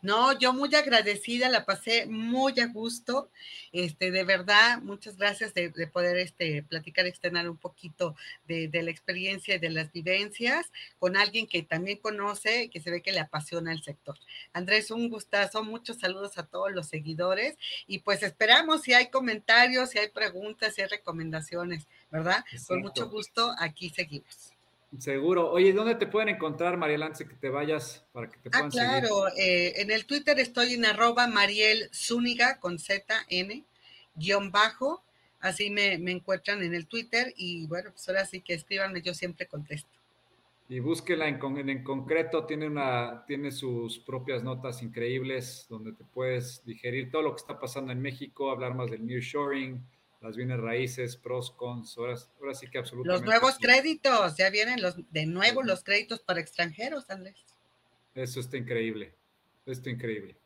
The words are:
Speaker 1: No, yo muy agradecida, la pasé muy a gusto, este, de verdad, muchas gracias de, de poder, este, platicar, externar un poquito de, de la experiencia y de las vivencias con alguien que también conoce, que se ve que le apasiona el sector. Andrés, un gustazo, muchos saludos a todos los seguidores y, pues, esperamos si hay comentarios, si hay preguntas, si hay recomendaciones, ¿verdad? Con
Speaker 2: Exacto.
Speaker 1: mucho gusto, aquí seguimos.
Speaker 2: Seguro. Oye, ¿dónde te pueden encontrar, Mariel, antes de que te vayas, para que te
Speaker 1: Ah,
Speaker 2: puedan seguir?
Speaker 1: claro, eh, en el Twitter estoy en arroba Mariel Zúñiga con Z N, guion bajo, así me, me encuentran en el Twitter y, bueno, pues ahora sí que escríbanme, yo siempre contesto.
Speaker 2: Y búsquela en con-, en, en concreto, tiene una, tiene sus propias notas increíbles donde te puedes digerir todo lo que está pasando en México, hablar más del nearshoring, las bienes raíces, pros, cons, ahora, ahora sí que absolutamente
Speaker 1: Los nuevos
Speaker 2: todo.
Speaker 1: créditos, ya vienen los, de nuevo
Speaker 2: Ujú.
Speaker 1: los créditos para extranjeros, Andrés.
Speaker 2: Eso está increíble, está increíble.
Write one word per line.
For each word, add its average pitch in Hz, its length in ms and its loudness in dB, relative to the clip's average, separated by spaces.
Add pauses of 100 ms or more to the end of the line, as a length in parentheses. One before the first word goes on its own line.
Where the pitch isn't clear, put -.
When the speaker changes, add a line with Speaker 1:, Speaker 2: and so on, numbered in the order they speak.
Speaker 1:
No, 240 360 4
yo 254 140 6
muy 277 220 0
agradecida, 240 720 4
la 240 160 2
pasé 226 400 0
muy 240 560 0
a 240 60 4
gusto, 233 640 -4 (420)
este, 180 380 -2
de 190 120 2
verdad, 208 600 6
muchas 202 340 -12
gracias 202 380 -2
de, 175 160 0
de 165 160 -6
poder, 180 320 0
este, 160 440 -2
platicar, 160 440 -2
externar 175 420 -2
un 170 80 -8
poquito 165 580 -8 (320)
de, 160 220 -4
de 165 140 -2
la 165 80 -4
experiencia 190 640 -4
y 185 40 0
de 165 120 -2
las 160 200 -4
vivencias 208 800 -2 (280)
con 180 180 2
alguien 208 300 2
que 170 160 -2
también 180 340 -4
conoce, 214 720 -2
que 175 120 -14
se 170 100 -8
ve 175 100 -2
que 190 120 -4
le 175 80 0
apasiona 160 520 -4
el 160 100 -6
sector. - 360 -14 (340)
Andrés, 208 380 2
un 233 180 -2
gustazo, 208 560 0
muchos 226 360 -10
saludos 196 360 -4
a 170 80 -8
todos 190 260 -4
los 175 180 -4
seguidores 180 680 -2 (300)
y, 190 140 -8
pues, 202 220 0
esperamos 269 600 6
si 254 100 2
hay 247 160 8
comentarios, 247 800 4
si 220 100 -2
hay 208 120 0
preguntas, 208 640 -4
si 202 80 -4
hay 190 60 -2
recomendaciones, 165 1000 -6 (240)
¿verdad? 175 340 0
Con - 140 -16
Speaker 2:
Exacto. 185 200 -2
Speaker 1:
mucho 202 300 -4
gusto, 226 500 -2
aquí 170 300 -6
seguimos. 151 640 -10 (480)
Speaker 2:
Seguro. 147 520 2
Oye, 185 220 8
¿dónde 220 220 4
te 214 120 0
pueden 214 220 2
encontrar, 175 480 0
Mariel, 151 260 0
antes 156 180 -8
de 151 80 -12
que - 60 -20
te - 140 -6
vayas, 143 640 -2
para 117 180 -10
que - 60 -20
te - 140 -12
Speaker 1:
Ah, 147 180 2
Speaker 2:
puedan 135 40 -6
seguir? 240 140 2
Speaker 1:
claro, 220 420 2 (100)
eh, 180 420 4
en 208 100 -2
el 214 140 0
Twitter 294 340 2
estoy 247 360 2
en 233 100 0
arroba 233 420 6
Mariel 214 680 4
Zúñiga 240 680 2
con 175 180 -4
Z 196 240 -2 (280)
N, 190 340 -4 (520)
guion 196 340 2
bajo, 220 520 2 (380)
así 190 300 -2
me, 202 260 2
me 175 140 -4
encuentran 190 520 -2
en 170 120 -2
el 165 120 -6
Twitter 233 520 -4
y, 175 300 -8
bueno, 180 220 -6
pues - 160 -18
ahora 190 200 0
sí 185 160 -12
que - 100 -6
escríbanme, 190 480 -4
yo 175 140 -4
siempre 175 320 -8
contesto. 147 420 -10 (800)
Speaker 2:
Y 127 120 -6
búsquela 160 460 0
en 143 120 -2
con-, 139 180 -4
en, 139 140 -4
en 131 120 -4
concreto, 156 600 0
tiene 156 220 -4
una, 123 600 -2
tiene 143 240 -4
sus 120 480 -6
propias 127 440 -6
notas 127 400 -6
increíbles 127 880 -4
donde 110 240 -12
te - 100 -20
puedes 127 600 -4
digerir 123 440 -6
todo 156 120 0
lo 151 120 2
que 151 60 -12
está - 180 -12
pasando 135 340 -8
en 127 100 -4
México, 135 480 -6
hablar 127 240 -4
más 123 160 -4
del 110 160 -8
nearshoring, 131 760 -4 (380)
las 113 160 -12
bienes 127 240 -2
raíces, 123 560 -2
pros, 123 340 -6
cons, 120 480 -10
ahora, 120 160 -4 (260)
ahora 139 140 -8
sí - 160 -16
que 135 80 -6
absolutamente 127 480 -2
Speaker 1:
Los - 20 -
nuevos 240 300 6
Speaker 2:
todo. - 40 -8
Speaker 1:
créditos, 254 760 4
ya 190 140 4
vienen 220 300 0
los, 180 140 0 (160)
de 156 160 -2
nuevo 202 320 4
Speaker 2:
Ujú. 262 80 0
Speaker 1:
los 185 160 0
créditos 214 380 0
para 175 180 0
extranjeros, 190 720 -4
Andrés. 190 240 -14 (800)
Speaker 2:
Eso 127 240 -6
está 127 180 -8
increíble, 113 560 -4 (540)
está 127 240 -10
increíble. 110 560 -6